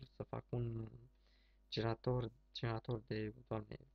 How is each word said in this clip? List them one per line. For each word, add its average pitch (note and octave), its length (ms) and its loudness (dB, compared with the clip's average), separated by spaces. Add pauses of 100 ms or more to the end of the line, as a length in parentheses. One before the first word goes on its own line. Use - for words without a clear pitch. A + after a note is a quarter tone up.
(160)
să B2 80 -6
fac A#2 260 -4
un A2+ 380 0 (840)
generator, A#2 600 2 (220)
generator A#2 460 0
de, G#2+ 340 -2 (140)
doamne, G#2+ 300 -2 (180)